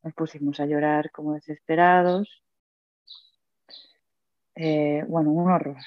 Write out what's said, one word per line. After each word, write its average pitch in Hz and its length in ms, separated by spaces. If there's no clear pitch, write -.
nos 160 100
pusimos 143 480
a 143 40
llorar 151 460
como 151 220
desesperados. 175 1080
Eh, 151 520
bueno, 160 240
un 170 200
horror. 143 360